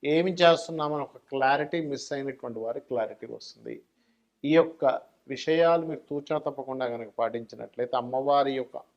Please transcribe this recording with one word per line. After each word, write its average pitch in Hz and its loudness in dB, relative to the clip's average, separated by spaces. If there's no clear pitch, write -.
ఏమి 165 2
చేస్తున్నామని 160 4
ఒక - -20
క్లారిటీ 143 2
మిస్ 135 -8
అయినటువంటి 131 -8
వారికి 120 -6
క్లారిటీ 110 -4
వస్తుంది. 113 -14
ఈ 143 2
యొక్క 160 0
విషయాలు 165 4
మీరు 151 -8
తూచా 143 -4
తప్పకుండా 131 -6
కనుక 117 -10
పాటించినట్లయితే 117 -4
అమ్మవారి 135 2
యొక్క 131 -6